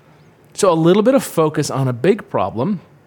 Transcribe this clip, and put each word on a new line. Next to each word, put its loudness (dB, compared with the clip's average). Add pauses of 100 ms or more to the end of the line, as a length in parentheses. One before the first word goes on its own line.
(540)
So 0
a 4
little 4
bit 2
of 0
focus -2
on -2
a -2
big -2
problem -4 (280)